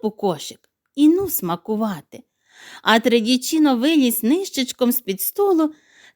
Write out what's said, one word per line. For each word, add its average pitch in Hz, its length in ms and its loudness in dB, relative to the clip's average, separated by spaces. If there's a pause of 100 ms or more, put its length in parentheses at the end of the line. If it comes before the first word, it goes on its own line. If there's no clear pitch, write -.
у 214 80 -4
кошик - 600 -8 (240)
і 294 140 4
ну 359 200 2
смакувати. 202 920 -6 (600)
А 220 180 4
Тредічіно 254 760 2
виліз 254 460 0
нищечком 254 720 -2
з-під 190 280 -6
столу 339 500 0 (460)